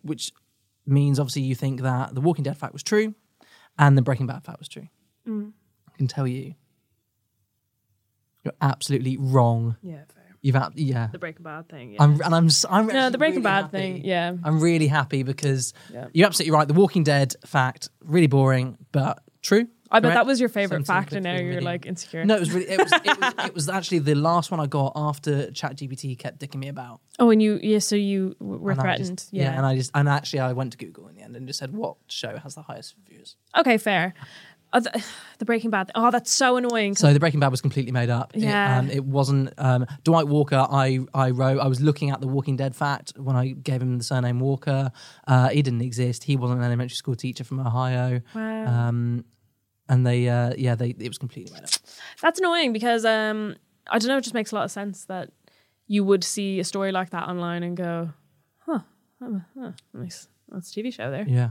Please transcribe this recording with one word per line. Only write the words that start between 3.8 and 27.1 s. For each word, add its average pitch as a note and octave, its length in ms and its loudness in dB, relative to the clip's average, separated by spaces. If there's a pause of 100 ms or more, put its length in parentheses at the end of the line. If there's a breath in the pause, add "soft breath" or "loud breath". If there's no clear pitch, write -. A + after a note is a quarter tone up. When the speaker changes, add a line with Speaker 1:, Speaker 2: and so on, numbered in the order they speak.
Speaker 1:
the C3 60 4
Breaking C3 240 -2
Bad - 160 -10
fact - 160 -18
was - 80 -20
true. - 200 -18 (400)
Speaker 2:
Mm. G#3+ 240 -8 (400)
Speaker 1:
I - 60 -20
can C3+ 100 -2
tell C3+ 200 -4
you, C3 260 -8 (1900)
you're D3 180 -6
absolutely C3+ 560 -2
wrong. A#2 640 2
Speaker 2:
Yeah, D#3 220 -16 (100)
fair. - 60 -20 (260)
Speaker 1:
You've C3+ 120 4
ab-, C3 180 -2
yeah. B2+ 340 -2
Speaker 2:
The E3+ 100 -14
Breaking E3 240 -12
Bad D#3+ 260 -16
thing, B2 240 -18
yeah. G#2+ 100 4
Speaker 1:
I'm, D3 180 6
and E3 140 2
I'm, E3 120 6
s-, - 220 4
I'm G#3+ 180 4
Speaker 2:
No, A3 40 -2
the C4+ 80 0
Speaker 1:
actually B3+ 180 0
Speaker 2:
Breaking D#4 180 4
Speaker 1:
really C4 80 -2
Speaker 2:
Bad G3 180 4
Speaker 1:
happy. F#3+ 160 -6
Speaker 2:
thing, F#3 260 -4
yeah. F3 300 0 (100)
Speaker 1:
I'm D#3 160 2
really D#3+ 280 4
happy C#3 360 0
because C3+ 500 -4 (160 loud breath)
Speaker 2:
Yeah. B2 220 -14
Speaker 1:
you're E3 160 6
absolutely D#3+ 240 0
right. D3+ 160 4
The D3 60 0
Walking F3+ 320 4
Dead C#3 280 2 (120)
fact, C3 420 -2 (160)
really E3 240 4
boring, C3 500 2 (140)
but - 320 -2 (180)
true. A#3 280 2 (200)
Speaker 2:
I A3+ 120 6
bet A#3+ 80 4
Speaker 1:
Correct? A#3 60 4
Speaker 2:
that A#3+ 100 6
was B3+ 160 2
your B3 80 2
favourite F#3 360 -2
Speaker 1:
Seventeen F#3 180 2
Speaker 2:
fact, - 100 -10
and G3 100 -4
now F3+ 120 -2
you're, F3+ 80 -2
Speaker 1:
million. F3+ 200 -4
Speaker 2:
like, E3+ 220 -6
insecure. E3+ 400 -8
Speaker 1:
No, G#3+ 100 6
it G#3 60 2
was D#3+ 100 0
really, F3+ 160 -2
it F#3+ 100 -2
was, - 140 2
it D#4+ 300 2
was, B3 180 0
Speaker 2:
<laughs> C#4 60 -2
Speaker 1:
it - 80 -6
was D3+ 160 -4
actually F3+ 300 -2
the D3 160 2
last E3 360 2
one F3 80 -2
I D3+ 60 0
got C#3 320 -2
after D3 540 -2
Chat C3+ 260 -8
G C#3 100 -12
P B2+ 80 -10
T C3 220 -10
kept - 240 -12
dicking C#3 180 -12
me C3+ 80 -10
about. B2+ 320 -14 (200)